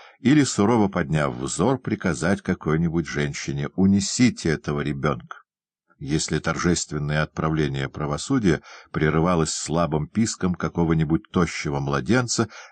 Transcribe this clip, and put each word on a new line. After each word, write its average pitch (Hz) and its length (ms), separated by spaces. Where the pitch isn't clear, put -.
или, 143 260
сурово 107 420
подняв 76 480
взор, 67 440
приказать 92 640
какой-нибудь 82 640
женщине: 71 680
"Унесите 98 720
этого 73 320
ребенка", 69 600
если 76 420
торжественное 76 840
отправление 73 680
правосудия 76 720
прерывалось 80 600
слабым 76 560
писком 92 480
какого-нибудь 80 760
тощего 78 500
младенца, 85 680